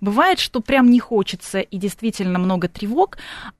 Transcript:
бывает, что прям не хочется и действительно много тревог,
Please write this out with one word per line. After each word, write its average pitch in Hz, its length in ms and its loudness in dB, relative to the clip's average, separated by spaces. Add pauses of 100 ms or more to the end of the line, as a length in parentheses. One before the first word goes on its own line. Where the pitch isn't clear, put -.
бывает, 262 380 2
что - 220 -4
прям 247 280 4
не 247 100 6
хочется 196 600 -4
и - 180 -8
действительно 185 640 -4
много 180 300 0
тревог, 262 480 -2 (420)